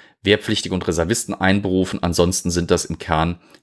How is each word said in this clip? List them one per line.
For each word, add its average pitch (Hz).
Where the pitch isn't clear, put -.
Wehrpflichtige 104
und 90
Reservisten 85
einberufen. 95
Ansonsten 90
sind 85
das 87
im 80
Kern 82